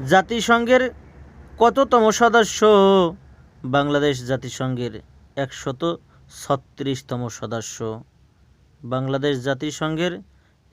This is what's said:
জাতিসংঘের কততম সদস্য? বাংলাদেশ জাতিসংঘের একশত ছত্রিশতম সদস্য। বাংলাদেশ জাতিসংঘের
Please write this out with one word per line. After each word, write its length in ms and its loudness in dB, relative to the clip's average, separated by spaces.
জাতিসংঘের 840 2
কততম 540 4
সদস্য? 540 2
বাংলাদেশ 640 0
জাতিসংঘের 720 -6
একশত 640 -6
ছত্রিশতম 880 -6
সদস্য। 720 -10
বাংলাদেশ 600 -4
জাতিসংঘের 800 -6